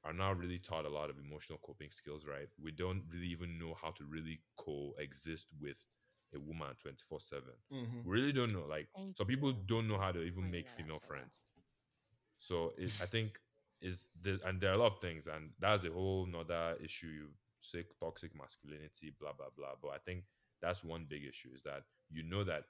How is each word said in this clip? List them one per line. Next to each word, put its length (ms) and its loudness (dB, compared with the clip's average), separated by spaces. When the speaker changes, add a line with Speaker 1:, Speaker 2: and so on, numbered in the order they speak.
Speaker 1:
are 100 -2
not 240 4
really 220 0
taught 260 -2
a 40 0
lot 200 0
of 100 -6
emotional 400 -8
coping 320 -12
skills, 340 -10
right? 320 -6
We 140 -4
don't 380 0
really 180 -2
even 320 -4
know 160 -4
how 160 -4
to 140 -10
really 360 -4
coexist 920 -4
with 180 -6
a 60 -6
woman 420 -4
twenty-four 380 -10
seven. 340 -8
Speaker 2:
Mm-hmm. 320 -4
Speaker 1:
We 100 0
really 200 8
don't 200 6
know. 120 0
Like, 300 -2
Speaker 3:
Thank 220 -8
Speaker 1:
some 100 4
people 240 6
Speaker 3:
you 140 0
Speaker 1:
don't 220 6
know 120 4
how 120 6
to 80 2
Speaker 3:
for 60 2
Speaker 1:
even 100 0
Speaker 3:
pointing 160 2
Speaker 1:
make 140 0
Speaker 3:
that 60 -14
out 60 -10
Speaker 1:
female 240 -4
Speaker 3:
so 80 -18
well. 100 -4
Speaker 1:
friends. 240 -14
So 400 2
it, 220 0
I 60 2
think 340 2
is 260 -4
the, 240 2
and 160 2
there 100 8
are 40 8
a 20 8
lot 160 8
of 80 -8
things, 260 -4
and 320 -4
that's 260 6
a 60 2
whole 340 4
nother 580 0
issue. 240 -8
You 200 -8
say 240 -6
toxic 380 -4
masculinity, 840 -12
blah, 140 -6
blah, 240 -8
blah. 240 -6
But 80 -4
I 160 -6
think 180 -4
that's 220 2
one 260 -4
big 160 -6
issue 280 -12
is 100 -16
that 200 -4
you 120 -4
know 200 2
that 260 2